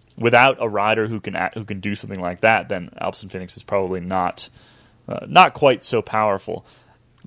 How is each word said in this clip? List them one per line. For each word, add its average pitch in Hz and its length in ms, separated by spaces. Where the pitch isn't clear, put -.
Without 120 420
a 120 80
rider 107 400
who 110 140
can 98 140
act, 87 200
who 110 80
can 101 160
do 101 160
something 101 240
like 90 220
that, 110 260
then 90 220
Alpecin 98 300
Fenix 92 240
is 95 80
probably 95 380
not, 90 480
uh, - 200
not 170 260
quite 131 280
so 113 200
powerful. 101 640